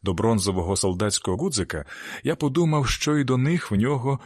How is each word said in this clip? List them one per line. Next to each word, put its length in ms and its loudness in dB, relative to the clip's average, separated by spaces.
до 120 -2
бронзового 640 0
солдатського 600 0
гудзика, 480 -4
я 140 0
подумав, 520 2
що 280 0
й 80 2
до 120 2
них 340 0
в 40 0
нього 520 2